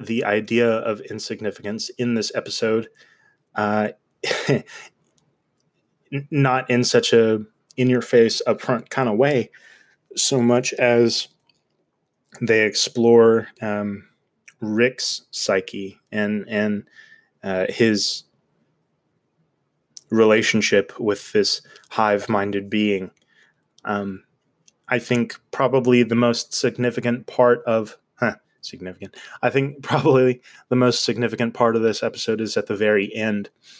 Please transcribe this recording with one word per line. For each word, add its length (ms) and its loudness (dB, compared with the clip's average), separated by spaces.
the 240 -4
idea 440 2
of 340 -2
insignificance 880 -10
in 240 -2
this 200 -2
episode, 540 -2
uh, 360 0
<laughs> 240 -4
n-, 160 0
not 380 2
in 160 4
such 280 2
a 320 4
in-your-face, 680 2
upfront 440 -2
kinda 220 0
way, 380 2
so 260 0
much 320 2
as 540 2
they 240 2
explore, 840 4
um, 420 -6
Rick's 680 -2
psyche 680 -6
and, 380 -4
and, 360 -2
uh, 240 -4
his 560 0
relationship 880 2
with 340 -4
this 300 0
hive-minded 760 -2
being. 420 -2
Um, 400 -6
I 100 0
think 400 -2
probably 500 2
the 140 0
most 380 0
significant 720 -4
part 380 2
of, 320 -2
huh, 220 -4
significant. 560 -16
I 80 0
think 320 -4
<laughs> 0 -
probably 600 2
the 80 0
most 280 2
significant 500 -4
part 220 2
of 60 0
this 200 -2
episode 380 -4
is 160 -6
at 100 -4
the 100 -6
very 380 0
end 360 -4